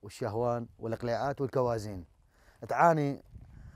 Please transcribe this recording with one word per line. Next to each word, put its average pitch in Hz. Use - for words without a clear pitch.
والشهوان 117
والقليعات 117
والكوازين 113
تعاني 143